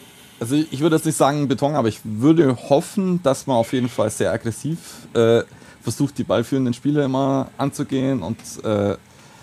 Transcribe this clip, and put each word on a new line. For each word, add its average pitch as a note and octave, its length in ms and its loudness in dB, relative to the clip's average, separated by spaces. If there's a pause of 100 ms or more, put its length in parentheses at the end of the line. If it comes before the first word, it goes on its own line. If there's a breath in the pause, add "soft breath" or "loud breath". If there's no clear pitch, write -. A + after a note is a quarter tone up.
(400)
also B2 160 -2
ich D3+ 240 -2
würde D#3+ 160 4
jetzt D#3 100 2
nicht D#3 120 -2
sagen C#3+ 320 2
Beton, C#3+ 260 0
aber A#2 140 2
ich G#2 160 -8
würde C3 500 4 (140)
hoffen, F3+ 540 0
dass C3+ 240 0
man B2+ 100 2
auf A2+ 160 0
jeden B2+ 160 0
Fall G#2+ 200 0
sehr F#2+ 220 -2
aggressiv, A#2 460 -6 (360)
äh, A#2 280 4 (400 loud breath)
versucht, - 360 -4
die A#2+ 60 -2
ballführenden A#2+ 500 0
Spieler D3 300 -2
immer C3+ 540 -2
anzugehen C3+ 680 -2
und, G#2+ 140 -6 (260)
äh, G2+ 320 0 (480 loud breath)